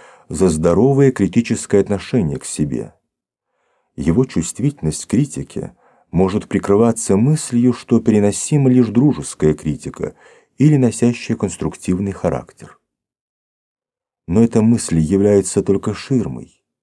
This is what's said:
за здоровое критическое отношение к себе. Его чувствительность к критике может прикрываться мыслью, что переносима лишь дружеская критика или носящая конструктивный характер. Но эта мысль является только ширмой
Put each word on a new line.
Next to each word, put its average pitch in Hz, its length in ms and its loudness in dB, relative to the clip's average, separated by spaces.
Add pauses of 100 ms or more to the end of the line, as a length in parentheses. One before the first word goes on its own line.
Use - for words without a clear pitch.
(280)
за 82 200 0
здоровое 98 640 4
критическое 104 680 0
отношение 95 580 -2
к - 60 -14
себе. 62 500 -6 (1000)
Его 82 280 0
чувствительность 87 840 -6
к - 40 -10
критике - 640 -4 (360)
может 92 380 0
прикрываться 101 680 0
мыслью, 123 560 0
что 117 280 0
переносима 110 680 2
лишь 127 180 4
дружеская 101 680 0
критика - 600 -8 (440)
или 151 180 4
носящая 120 600 0
конструктивный 92 760 -6
характер. - 680 -8 (1500)
Но 95 160 2
эта 117 180 2
мысль 110 380 2
является 98 640 2
только 98 320 -2
ширмой 78 680 -6 (200)